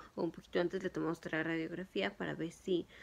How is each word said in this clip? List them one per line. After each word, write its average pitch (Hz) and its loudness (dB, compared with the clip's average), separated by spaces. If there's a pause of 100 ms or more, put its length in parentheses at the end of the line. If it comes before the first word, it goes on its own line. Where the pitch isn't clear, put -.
(140)
o 196 -2
un 170 2
poquito - 0
antes 180 2
le 185 -2
tomamos 160 0
otra 160 0
radiografía 170 0
para 160 -2
ver 160 -2
si, 180 2 (160)